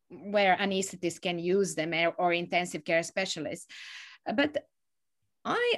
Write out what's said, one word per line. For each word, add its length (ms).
where 500
anesthetists 600
can 180
use 360
them, 200
or, 240
or 140
intensive 520
care 180
specialists. 640
Uh, 60
but 300
I 340